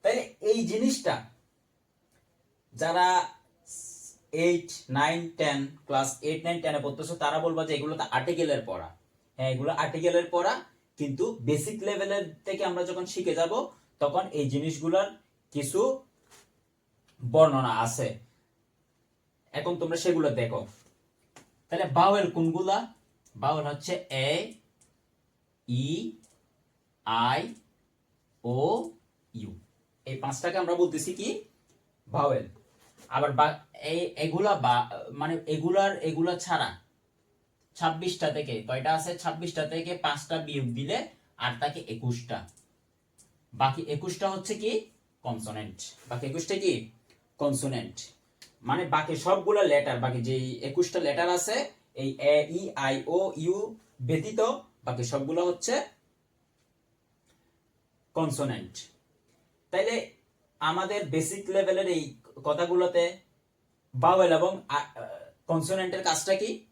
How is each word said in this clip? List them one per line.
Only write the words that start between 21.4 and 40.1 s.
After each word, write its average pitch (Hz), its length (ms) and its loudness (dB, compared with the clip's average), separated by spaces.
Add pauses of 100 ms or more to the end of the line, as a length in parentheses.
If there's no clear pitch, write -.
তাহলে 175 180 0 (120)
ভাওয়েল 196 380 6
কোনগুলা? 175 420 2 (680)
ভাওয়েল 147 280 0
হচ্ছে 165 220 -6 (340)
এ, 147 40 0 (1500)
ই, 143 40 -4 (1400)
আই, 135 120 2 (1000)
ও, 123 140 -2 (800)
ইউ। 98 120 -10 (580)
এই 131 140 -6
পাঁচটাকে 175 400 -2
আমরা 175 180 2
বলতেছি 156 380 0
কি? 208 100 -4 (840)
ভাওয়েল। 143 300 2 (680)
আবার 139 240 2
বা-, 151 200 4 (320)
এই, 170 100 0 (240)
এগুলা 185 260 2 (140)
বা-, 123 220 4 (320)
মানে 156 140 -2 (220)
এগুলার, 185 360 4 (180)
এগুলা 165 260 0 (100)
ছাড়া 156 240 0 (1080)
ছাব্বিশটা 165 480 0 (100)
থেকে, 131 180 -4 (140)
কয়টা 131 280 0
আছে? 170 140 -4 (120)
ছাব্বিশটা 165 400 -4 (100)
থেকে 165 180 -4 (140)
পাঁচটা 147 300 -2 (120)